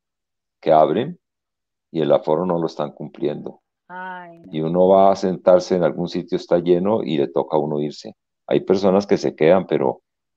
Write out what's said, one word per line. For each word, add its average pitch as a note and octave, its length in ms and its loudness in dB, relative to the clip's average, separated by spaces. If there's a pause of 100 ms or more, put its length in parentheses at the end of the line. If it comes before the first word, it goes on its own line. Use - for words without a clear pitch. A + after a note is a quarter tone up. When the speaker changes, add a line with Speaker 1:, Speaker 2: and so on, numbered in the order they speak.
(600)
Speaker 1:
que - 120 0
abren E2 480 2 (720)
y E2 120 -4
el C#2+ 100 0
aforo D#2 340 0
no E2+ 140 -2
lo D#2+ 80 -2
están D2 240 -8
cumpliendo. D2 720 -10 (240)
Speaker 2:
Ay, F3+ 500 -16
no. E3+ 140 -20
Speaker 1:
Y D#2 100 -6
uno F2 260 2
va G2 240 6
a F#2+ 40 0
sentarse F#2 600 2
en F2 80 0
algún E2 240 -2
sitio, - 280 -6
está - 240 0
lleno F2+ 440 0
y D#2 140 -4
le C#2 100 0
toca D#2 300 -2
a - 20 0
uno D2 220 -4
irse. D2+ 320 -10 (320)
Hay - 140 0
personas G2 480 0
que F#2+ 100 0
se C#2+ 180 -6
quedan, F2 300 4
pero, C#2+ 380 -4 (340)